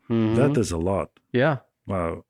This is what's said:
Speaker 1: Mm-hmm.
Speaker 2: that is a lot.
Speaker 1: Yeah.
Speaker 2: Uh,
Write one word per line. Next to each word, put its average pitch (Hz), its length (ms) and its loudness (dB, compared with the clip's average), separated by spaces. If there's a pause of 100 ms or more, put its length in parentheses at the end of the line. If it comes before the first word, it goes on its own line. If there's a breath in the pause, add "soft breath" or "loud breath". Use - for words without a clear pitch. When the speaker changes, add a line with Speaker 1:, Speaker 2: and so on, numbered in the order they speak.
(100)
Speaker 1:
Mm-hmm. 113 240 2
Speaker 2:
that 143 240 2
is 107 140 0
a 85 60 -4
lot. 87 320 -2 (220)
Speaker 1:
Yeah. 131 260 2 (300)
Speaker 2:
Uh, 87 280 -2 (140)